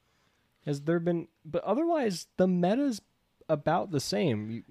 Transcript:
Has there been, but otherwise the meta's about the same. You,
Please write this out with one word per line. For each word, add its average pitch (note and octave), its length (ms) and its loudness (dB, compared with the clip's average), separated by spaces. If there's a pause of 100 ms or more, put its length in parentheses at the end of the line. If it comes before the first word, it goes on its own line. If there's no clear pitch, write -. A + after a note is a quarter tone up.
(640)
Has C#3+ 160 -4
there E3 180 0
been, E3+ 280 -2 (160)
but - 200 -4
otherwise C4 640 0 (100)
the F#3 100 6
meta's G3 540 2 (460)
about D#3+ 420 0
the D3+ 100 0
same. B2 520 0
You, A2+ 200 -8